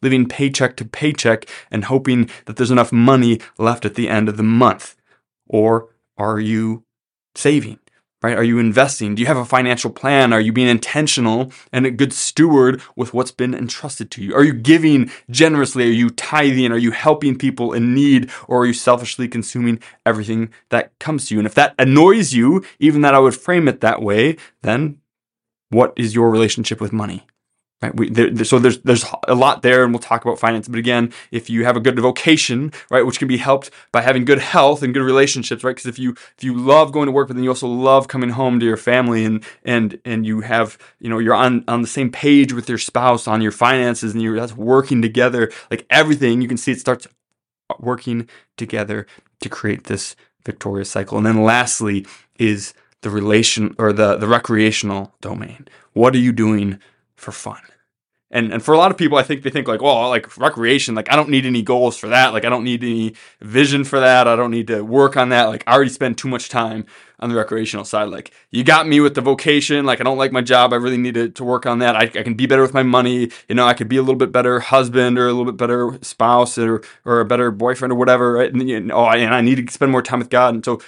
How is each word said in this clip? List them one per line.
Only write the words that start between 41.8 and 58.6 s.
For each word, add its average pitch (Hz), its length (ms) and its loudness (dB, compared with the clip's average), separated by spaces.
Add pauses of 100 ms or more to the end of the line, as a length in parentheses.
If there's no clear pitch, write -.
the 113 80 -4
same 131 200 -4
page 139 440 2
with 120 160 -8
your 117 80 -4
spouse 123 500 -2
on 110 140 0
your 107 100 -2
finances, 120 640 0
and 113 100 -4
you're, 110 160 -4
that's 117 160 -10
working 127 460 2
together, 120 500 0 (180)
like, 113 200 -8
everything, 139 520 2
you 120 60 -2
can 123 80 -4
see 131 160 -6
it 120 80 -4
starts 127 260 -4 (760)
working 117 500 -8 (260)
together 107 500 -8 (360)
to - 80 -10
create - 360 -6
this - 300 -8 (300)
victorious 98 440 -10
cycle. 101 280 -6
And 107 100 0
then 110 160 2
lastly 113 640 0 (340)
is 107 340 -2 (280)
the 107 80 -8
relation, 107 680 0
or 110 140 0
the, 101 240 2
the 104 120 -6
recreational 107 920 -2
domain. 101 480 -14 (240)
What 127 240 4
are 127 40 4
you 123 120 2
doing 107 480 0 (380)
for - 160 -18
fun? - 260 -16 (720)
And, 117 200 -4
and 113 120 -6